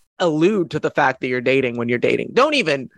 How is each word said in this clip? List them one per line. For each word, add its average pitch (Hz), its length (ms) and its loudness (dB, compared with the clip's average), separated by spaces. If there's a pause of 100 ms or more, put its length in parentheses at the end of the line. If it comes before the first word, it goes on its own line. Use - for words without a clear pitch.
(220)
allude 170 500 2
to 147 80 -4
the 151 120 -2
fact 135 300 0
that 135 60 -4
you're 127 120 -2
dating 127 380 0
when 117 100 -4
you're 120 100 0
dating. 117 360 0
Don't 294 200 2
even, 151 440 -2